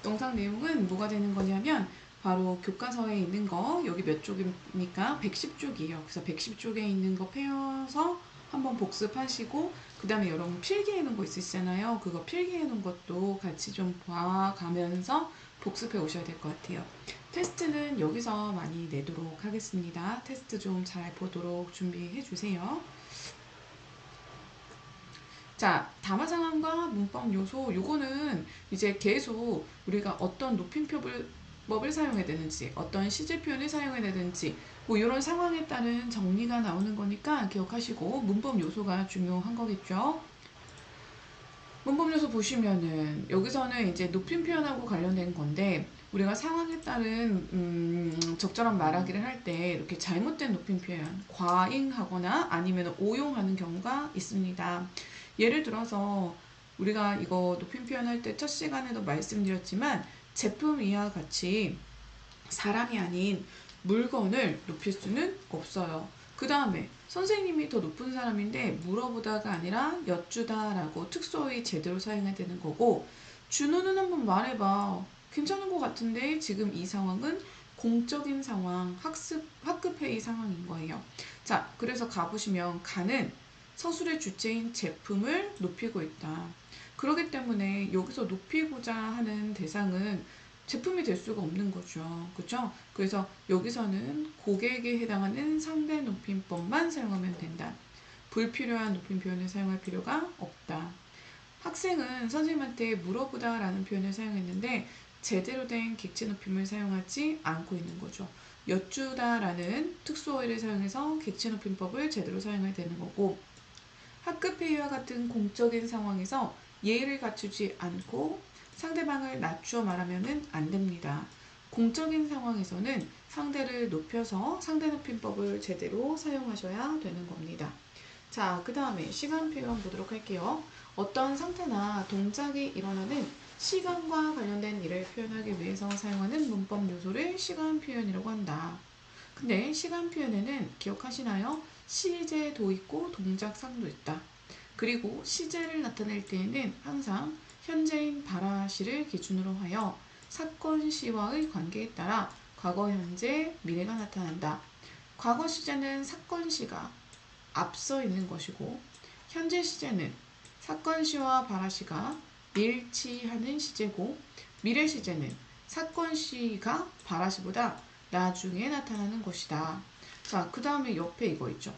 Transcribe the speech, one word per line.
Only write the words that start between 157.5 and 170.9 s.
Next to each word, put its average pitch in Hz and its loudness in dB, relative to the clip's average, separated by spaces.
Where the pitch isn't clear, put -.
앞서 269 0
있는 190 2
것이고, 185 -6
현재 330 2
시제는 233 0
사건 320 0
시와 262 4
바라 190 0
시가 202 -4
일치하는 240 0
시제고, 214 -2
미래 262 6
시제는 165 -2
사건 320 -2
시가 240 -2
바라 185 2
시보다 190 -2
나중에 180 2
나타나는 226 -2
것이다. 165 -4
자, 180 0
그 240 -6
다음에 269 2